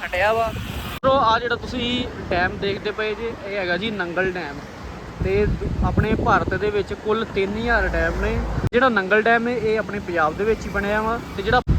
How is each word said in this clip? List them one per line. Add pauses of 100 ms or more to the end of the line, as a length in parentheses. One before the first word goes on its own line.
ਹਟਿਆ
ਵਾ। (400)
ਮਿੱਤਰੋ,
ਆਹ
ਜਿਹੜਾ
ਤੁਸੀਂ (260)
ਡੈਮ
ਦੇਖਦੇ
ਪਏ
ਜੇ, (140)
ਇਹ
ਹੈਗਾ
ਜੀ
ਨੰਗਲ
ਡੈਮ। (640)
ਤੇ (380)
ਆਪਣੇ
ਭਾਰਤ
ਦੇ
ਵਿੱਚ
ਕੁੱਲ (100)
ਤਿੰਨ
ਹਜ਼ਾਰ
ਡੈਮ
ਨੇ। (340)
ਜਿਹੜਾ
ਨੰਗਲ
ਡੈਮ
ਹੈ,
ਇਹ
ਆਪਣੇ
ਪੰਜਾਬ
ਦੇ
ਵਿੱਚ
ਹੀ
ਬਣਿਆ
ਵਾ। (160)
ਤੇ
ਜਿਹੜਾ, (180)